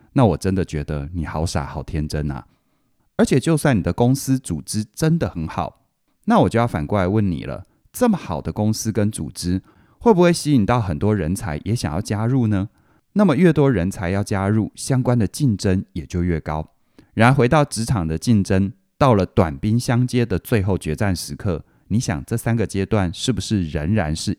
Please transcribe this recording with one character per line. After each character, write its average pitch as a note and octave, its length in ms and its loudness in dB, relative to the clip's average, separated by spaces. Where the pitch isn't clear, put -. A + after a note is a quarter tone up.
那 C3+ 120 4
我 D#2 120 2
真 F#2+ 180 -2
的 F2+ 80 0
觉 D2+ 200 -4
得 D2 300 -6
你 E2 120 -4
好 D#2 200 -4
傻 D#2 200 -4
好 C#2+ 180 -10
天 D#2 240 -4
真 D2 240 -4
啊。 - 160 -12
而 A3+ 80 4
且 D3+ 140 2
就 D#3+ 180 2
算 C#3 200 2
你 D#2+ 60 0
的 E2+ 80 0
公 A#2+ 240 2
司 C3 240 -2
组 D#2 220 -6
织 G#2+ 240 -6
真 D#3+ 340 0
的 G2+ 100 -2
很 D#2+ 160 -6
好， - 400 -8
那 A3 140 4
我 A2 100 4
就 F2+ 80 0
要 A#2 80 2
反 D#2+ 220 -4
过 G#2 100 0
来 F2+ 100 0
问 G#2 220 2
你 C#2 140 -4
了， A#1 220 -10
这 B3 160 0
么 G3+ 100 2
好 D#2 240 -6
的 D#2+ 120 -6
公 G#2+ 180 0
司 A2 200 -4
跟 G#2+ 200 0
组 D#2+ 180 -8
织， F2+ 320 -4
会 A#3 140 4
不 F3 80 6
会 F3 100 6
吸 D3+ 220 0
引 A2 120 4
到 A#2+ 140 0
很 F2+ 180 -4
多 G2+ 160 0
人 F2+ 220 -2
才 D#2+ 300 -8
也 G#2 100 -2
想 D#2+ 180 -4
要 E2 60 -2
加 G#2+ 260 -4
入 B2 220 0
呢？ G2+ 220 0
那 G3+ 120 4
么 D#3 100 4
越 E3 160 6
多 C#3+ 180 4
人 F#2+ 220 0
才 F2 200 -4
要 G2 120 0
加 G2 240 -2
入， G#2+ 280 0
相 B2+ 280 -2
关 B2 160 2
的 G2 80 2
竞 A#2 300 0
争 F#2+ 340 0
也 D#2 140 -8
就 F2 180 -2
越 E2+ 160 0
高。 D2+ 360 -8
然 A2+ 160 6
而 C3+ 40 4
回 B2 160 2
到 D3 160 4
职 A2 180 -6
场 G2+ 240 -2
的 D#2+ 100 -2
竞 A2 240 2
争， G2 300 0
到 C3 160 4
了 F#2+ 120 4
短 D#2+ 320 0
兵 G#2+ 200 0
相 B2 300 0
接 B2 180 0
的 F#2 140 -2
最 A2 220 0
后 F#2+ 160 0
决 D#2 180 -4
战 G2 180 -2
时 C#2+ 220 -8
刻， E2+ 300 -6
你 G#2 100 0
想 E2+ 240 -4
这 A#2 140 -4
三 A#2 180 -2
个 A2+ 100 0
阶 G2 200 -4
段 F#2+ 280 0
是 - 200 -2
不 F#2+ 80 -4
是 G2 220 -2
仍 D#2 300 -2
然 D#2 220 0
是 - 240 -6